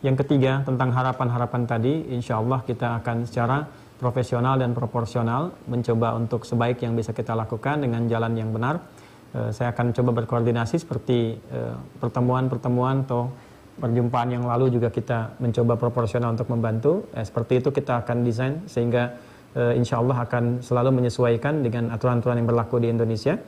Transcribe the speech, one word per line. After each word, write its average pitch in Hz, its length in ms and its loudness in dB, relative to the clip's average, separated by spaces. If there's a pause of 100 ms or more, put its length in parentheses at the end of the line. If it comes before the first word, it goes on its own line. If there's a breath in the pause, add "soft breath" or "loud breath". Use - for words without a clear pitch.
Yang 135 240 2
ketiga, 135 400 2
tentang 127 240 0
harapan-harapan 123 720 0
tadi, 117 320 0 (160)
insya 120 320 -2
Allah 127 240 0
kita 117 320 -2
akan 117 240 -2
secara 123 400 0 (400 loud breath)
profesional 127 560 0
dan 123 160 2
proporsional 120 800 -2 (160)
mencoba 117 480 0
untuk 117 240 -2
sebaik 120 400 0
yang 117 160 0
bisa 113 160 -4
kita 113 240 -2
lakukan 117 480 -2
dengan 117 240 0
jalan 117 240 0
yang 110 160 -2
benar. 127 320 -2 (480 loud breath)
Eh, 113 240 -4
saya 120 160 -2
akan 120 240 0
coba 123 240 2
berkoordinasi 117 640 0
seperti, 117 560 0
eh, 120 360 -6 (280)
pertemuan-pertemuan 127 1040 2
atau 123 240 -2 (480 loud breath)
perjumpaan 120 560 0
yang 123 80 -2
lalu 123 320 2
juga 117 160 2
kita 113 480 -4
mencoba 120 400 2
proporsional 120 560 0
untuk 117 160 -4
membantu. 117 640 0
Eh, 113 80 -4
seperti 117 400 0
itu 143 80 0
kita 131 320 -2
akan 120 240 0
desain 127 400 -2
sehingga, 120 480 0 (400 loud breath)
eh, 123 240 2
insya 120 240 0
Allah 123 240 2
akan 120 400 0
selalu 127 320 4
menyesuaikan 123 640 2
dengan 117 320 -2
aturan-aturan 120 480 2
yang 117 80 2
berlaku 117 320 2
di 117 80 2
Indonesia. 113 580 2